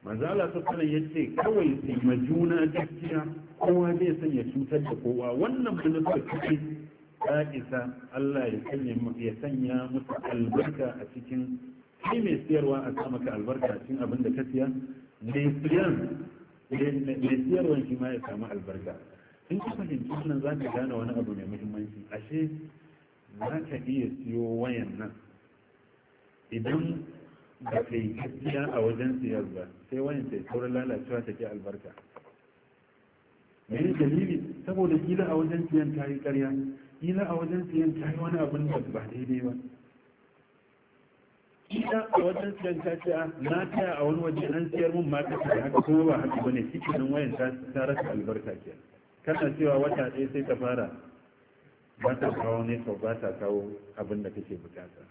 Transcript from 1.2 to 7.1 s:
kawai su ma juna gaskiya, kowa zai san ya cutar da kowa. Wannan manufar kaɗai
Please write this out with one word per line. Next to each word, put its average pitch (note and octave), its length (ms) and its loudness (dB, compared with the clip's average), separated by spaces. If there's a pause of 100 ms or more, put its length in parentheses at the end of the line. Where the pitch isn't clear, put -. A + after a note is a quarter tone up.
kawai F3 460 4
su B2 260 0
ma B2+ 100 8
juna E3 500 4
gaskiya, D#3 600 -2 (280)
kowa F3 420 6
zai E3+ 220 4
san D#3 140 0
ya A#2+ 120 2
cutar C3+ 380 0
da - 120 -2
kowa. A#2+ 380 0
Wannan A3+ 420 2
manufar D#3+ 480 4
kaɗai D3+ 360 2 (580)